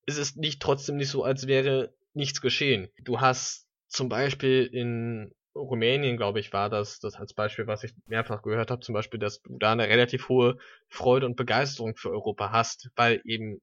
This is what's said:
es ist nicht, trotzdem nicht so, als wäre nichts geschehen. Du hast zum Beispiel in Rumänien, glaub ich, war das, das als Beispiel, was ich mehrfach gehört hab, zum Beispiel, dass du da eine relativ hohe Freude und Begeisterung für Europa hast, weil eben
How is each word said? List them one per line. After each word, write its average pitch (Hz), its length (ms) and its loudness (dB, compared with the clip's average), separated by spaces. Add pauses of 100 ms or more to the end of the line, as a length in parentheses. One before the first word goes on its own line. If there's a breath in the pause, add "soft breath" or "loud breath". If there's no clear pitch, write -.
es 147 120 -4
ist 143 200 -4
nicht, 151 240 -4
trotzdem 143 360 0
nicht 139 120 -2
so, 131 140 0
als 131 240 -2
wäre 135 460 2 (200)
nichts 139 280 -4
geschehen. 120 480 0 (140)
Du 120 180 -2
hast - 460 0 (200)
zum 127 220 -4
Beispiel 131 560 2
in 117 680 -4 (240)
Rumänien, 127 640 0
glaub 104 200 0
ich, - 160 -6
war 101 160 0
das, 104 300 -4
das 104 160 -8
als - 180 -14
Beispiel, 107 340 -4
was 107 160 -4
ich 110 80 -12 (140)
mehrfach 110 380 -4
gehört 110 280 -2
hab, 123 120 -6
zum 120 100 -8
Beispiel, 110 260 -4
dass 104 220 -4
du 127 160 -16
da 107 140 4
eine 113 160 2
relativ 120 420 2
hohe 127 280 6 (300 loud breath)
Freude 127 380 2
und 120 100 -4
Begeisterung 123 600 -2
für - 160 -8
Europa 104 400 -4
hast, 117 440 0
weil 117 300 4
eben 110 380 -6